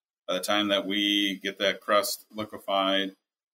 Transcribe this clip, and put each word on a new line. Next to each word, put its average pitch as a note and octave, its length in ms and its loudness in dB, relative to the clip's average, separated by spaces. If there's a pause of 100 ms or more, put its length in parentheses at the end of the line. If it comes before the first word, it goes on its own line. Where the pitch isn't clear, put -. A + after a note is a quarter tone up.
(260)
by F2+ 80 -2
the F#2 60 -2
time G#2 280 0
that G2 180 2
we G2+ 540 0
get G2 180 -8
that F#2+ 220 0
crust - 500 0
liquefied G2 880 -2 (380)